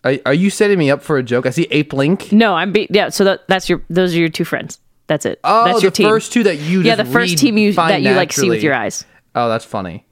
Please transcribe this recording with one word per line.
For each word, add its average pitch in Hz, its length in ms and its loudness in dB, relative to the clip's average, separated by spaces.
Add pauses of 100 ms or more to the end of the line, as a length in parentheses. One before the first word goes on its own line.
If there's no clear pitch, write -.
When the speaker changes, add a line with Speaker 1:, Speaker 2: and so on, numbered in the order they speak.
Speaker 1:
Are, 135 100 0 (120)
are 139 80 0
you 185 160 2
setting 202 280 0
me 143 120 2
up 143 120 0
for 151 160 -2
a 127 40 -2
joke? 123 240 -2
I 127 40 0
see 160 200 -2
Ape 151 220 -2
Link. 143 400 -2
Speaker 2:
No, 214 220 4
I'm 180 180 -2
be-, 214 180 2
yeah, 190 180 0
so - 160 0
that, - 240 0
that's 185 200 -2
your, 180 220 0
those 180 240 0
are 170 40 0
your 165 100 0
two 165 160 -6
friends. - 340 -8 (300)
That's 156 180 -2
it. - 160 -6
Speaker 1:
Oh, 220 220 2
Speaker 2:
That's 233 180 2
your 190 80 4
Speaker 1:
the - 60 -8
Speaker 2:
team. 214 120 2
Speaker 1:
first 220 240 0
two 240 120 2
that 180 120 2
you 170 260 0
Speaker 2:
Yeah, 226 140 2
Speaker 1:
just 214 120 -4
Speaker 2:
the - 40 -6
first 233 200 0
Speaker 1:
read, 160 60 0
Speaker 2:
team 208 200 2
you, 208 140 4
Speaker 1:
find 170 180 2
Speaker 2:
that 175 120 0
you, 131 120 2
like, 180 180 0
see 143 100 0
with 117 160 0
Speaker 1:
naturally. 107 60 -4
Speaker 2:
your 143 100 2
eyes. 104 300 -6 (300)
Speaker 1:
Oh, 120 140 0
that's 113 160 -4
funny. 92 480 -10